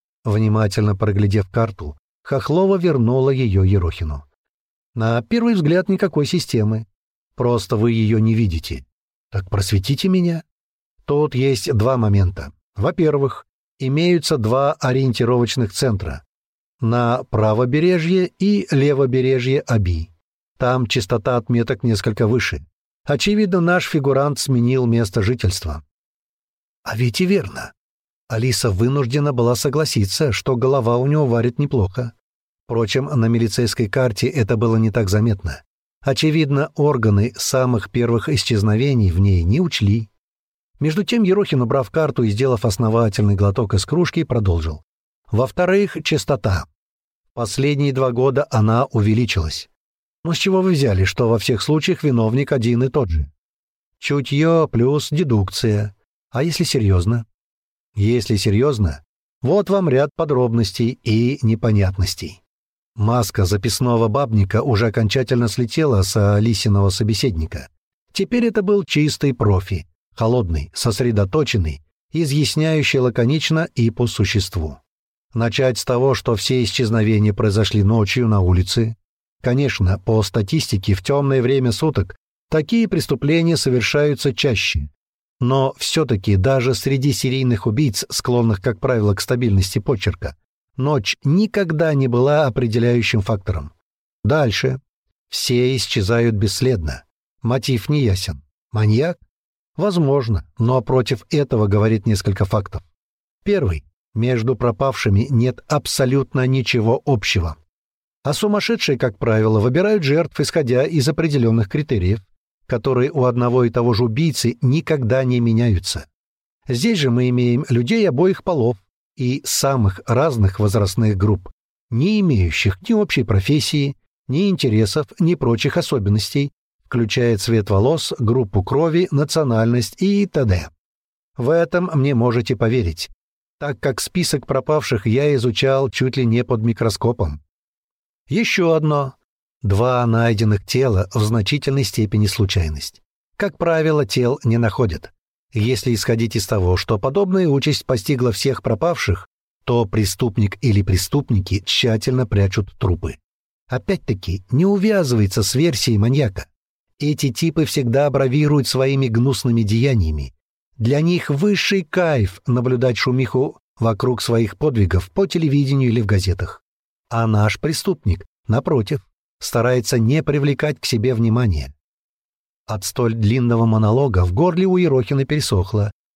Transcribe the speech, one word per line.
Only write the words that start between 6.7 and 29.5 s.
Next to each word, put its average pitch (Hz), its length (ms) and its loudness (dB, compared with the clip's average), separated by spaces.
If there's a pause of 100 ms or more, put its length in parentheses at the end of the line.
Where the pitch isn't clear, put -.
Просто 120 400 -2
вы 113 160 2
ее 110 280 2
не 110 160 2
видите. 80 500 -2 (460)
Так 95 180 -6
просветите 104 600 -2
меня". 175 340 0 (600)
"Тут 147 280 0
есть 131 400 0
два 120 240 2
момента. 101 560 0 (220)
Во-первых, 143 720 0 (320)
имеются 156 580 0
два 131 360 2
ориентировочных 123 1000 0
центра. 101 500 -4 (580)
На 120 420 0
правобережье 156 1040 0
и 202 420 0
левобережье 131 920 2
Аби. 87 500 -2 (480)
Там 127 280 0
частота 120 500 -2
отметок 117 460 -2
несколько 113 440 0
выше. 110 380 -2 (400)
Очевидно, 196 560 0
наш 175 260 0
фигурант 139 520 0
сменил 127 460 0
место 117 360 0
жительства". 92 640 -2 (1000)
"А - 140 -8
ведь 120 240 0
и 185 40 0
верно". 175 460 -2 (560)
Алиса 120 420 -2
вынуждена 135 600 0
была 120 240 0